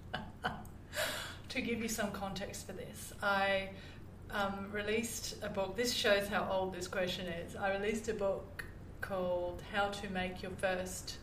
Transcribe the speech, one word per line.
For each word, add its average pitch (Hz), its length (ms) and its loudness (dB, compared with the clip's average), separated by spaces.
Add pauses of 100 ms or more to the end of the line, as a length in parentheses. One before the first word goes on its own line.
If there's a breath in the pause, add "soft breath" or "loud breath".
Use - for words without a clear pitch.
(140)
<laughs> - 380 -2 (1000 loud breath)
To - 100 -2
give 220 220 2
you 226 80 0
some 214 220 2
context 196 540 -4
for 190 60 -8
this, - 400 -8 (100)
I, 196 500 4 (600 loud breath)
um, 196 380 0
released 214 720 0
a 208 60 -2
book. 190 260 0
This 247 180 2
shows 202 340 6
how 196 220 2
old 185 240 2
this 175 140 -2
question 185 400 0
is. 170 280 -4
I 196 220 2
released 220 300 0
a 220 60 2
book - 500 0 (380)
called 180 600 0 (120)
How 202 140 4
to 202 220 -4
Make 185 320 -2
Your 185 100 -4
First 185 720 0